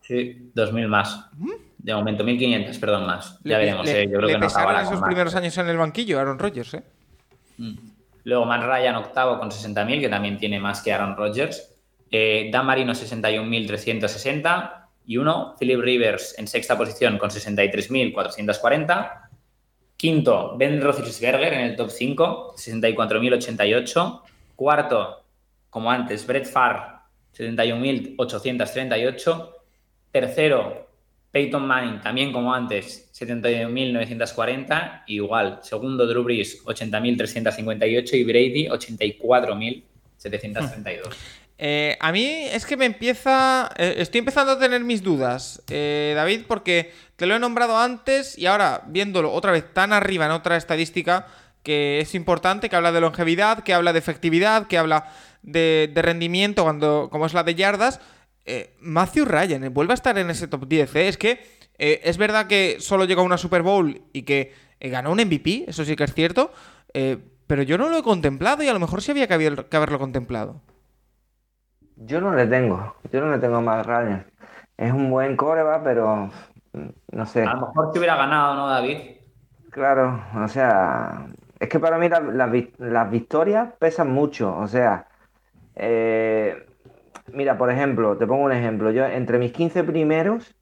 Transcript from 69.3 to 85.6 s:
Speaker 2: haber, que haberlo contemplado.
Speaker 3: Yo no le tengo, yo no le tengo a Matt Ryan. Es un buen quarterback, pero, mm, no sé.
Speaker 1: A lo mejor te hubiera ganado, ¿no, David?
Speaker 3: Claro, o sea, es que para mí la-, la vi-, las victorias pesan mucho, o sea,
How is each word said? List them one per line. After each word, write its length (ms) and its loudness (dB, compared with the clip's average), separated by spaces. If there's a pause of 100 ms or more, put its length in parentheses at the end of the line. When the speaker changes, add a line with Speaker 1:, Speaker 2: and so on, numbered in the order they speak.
Speaker 2:
haber, 300 0
que 120 -2
haberlo 220 2
contemplado. 600 -6 (1500)
Speaker 3:
Yo 140 -2
no 160 0
le 120 6
tengo, 480 0 (160)
yo 100 0
no 100 0
le 80 0
tengo 180 2
a 40 2
Matt 240 0
Ryan. 400 -2 (500)
Es 160 0
un 180 2
buen 280 0
quarterback, 460 2
pero, 460 2 (440)
mm, 160 -12 (220)
no 140 -6
sé. 180 0
Speaker 1:
A 100 0
lo 140 -4
mejor 240 -2
te 80 -2
hubiera 160 2
ganado, 400 2
¿no, 120 -4
David? 300 0 (720)
Speaker 3:
Claro, 520 2 (120)
o 120 -2
sea, 800 2 (320)
es 100 -4
que 100 0
para 180 2
mí 120 2
la-, 100 4
la 280 0
vi-, 300 0
las 320 0
victorias 600 0 (100)
pesan 320 2
mucho, 440 0
o 120 -4
sea, 400 2 (680)